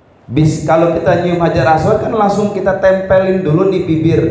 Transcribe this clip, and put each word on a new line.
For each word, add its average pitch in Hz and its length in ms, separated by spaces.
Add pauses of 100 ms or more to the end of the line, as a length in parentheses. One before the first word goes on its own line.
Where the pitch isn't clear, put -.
(280)
Bis-, 156 400
kalau 165 240
kita 175 320
nyium 175 160
Hajar 165 360
Aswad 214 280
kan - 80
langsung 202 400
kita 190 240
tempelin 190 640
dulu 170 320
di 180 160
bibir, 160 320 (100)